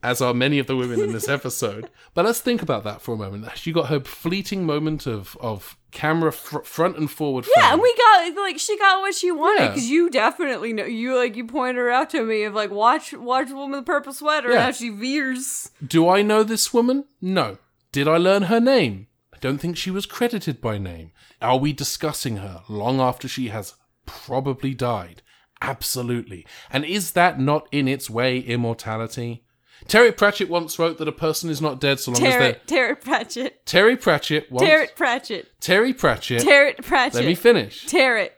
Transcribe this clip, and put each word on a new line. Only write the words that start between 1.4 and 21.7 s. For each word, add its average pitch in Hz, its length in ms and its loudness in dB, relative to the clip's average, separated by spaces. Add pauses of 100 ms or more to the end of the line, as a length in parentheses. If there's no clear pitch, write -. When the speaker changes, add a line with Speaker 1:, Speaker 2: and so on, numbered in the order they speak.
Speaker 1:
But 175 120 0
let's 233 140 0
think 240 220 0
about 131 240 -4
that 104 160 -10
for 120 140 -8
a - 20 -8
moment. 104 400 -10
She - 160 -8
got 156 140 0
her 147 120 0
fleeting 190 640 -6
moment 151 420 -2
of, 104 340 -8
of 107 340 -8 (160)
camera 160 400 0
fr-, - 280 -10
front - 380 -2
and 151 120 -2
forward 139 360 -4 (100)
Speaker 2:
Yeah, 679 80 8
Speaker 1:
frame. 240 100 6
Speaker 2:
and 320 80 4
we 480 160 4
got, 381 440 6
like, 359 180 -4
she 415 180 -2
got 392 240 4
what 392 140 -2
she 359 160 -2
wanted, 330 320 2
Speaker 1:
Yeah. 104 100 2
Speaker 2:
'cause 247 120 -2
you 330 240 2
definitely 240 640 0
know, 208 120 -4
you, 240 320 -2
like, 247 180 0
you 240 100 -10
pointed 254 320 -4
her 247 120 0
out 262 220 0
to 285 120 -2
me 220 200 0
of, 208 100 -4
like, 208 180 -2
watch, 233 420 2
watch 254 360 -2
the 277 60 -12
woman 277 160 -8
with 277 140 -4
the - 60 -4
purple 285 220 -2
sweater, 294 360 -2
Speaker 1:
Yeah. 247 60 4
Speaker 2:
and 208 100 4
how 247 60 0
she 233 180 -8
veers. 262 840 -6 (140)
Speaker 1:
Do 165 220 4
I 190 140 6
know 214 220 4
this 214 300 -2
woman? 247 320 2 (140)
No. 170 380 -2 (340)
Did 139 160 2
I 160 100 4
learn 190 260 4
her 214 180 2
name? 156 460 2 (260)
I - 80 -20
don't 135 160 -2
think 165 180 -4
she 185 160 -6
was 196 140 -4
credited 220 560 -4
by 110 160 -4
name. 85 340 -10 (300)
Are 127 160 2
we 143 160 0